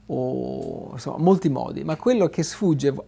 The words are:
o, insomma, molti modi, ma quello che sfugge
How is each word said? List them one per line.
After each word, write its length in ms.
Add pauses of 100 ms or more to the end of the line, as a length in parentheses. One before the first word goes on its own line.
o, 840
insomma, 260
molti 320
modi, 340
ma 120
quello 320
che 160
sfugge 500 (140)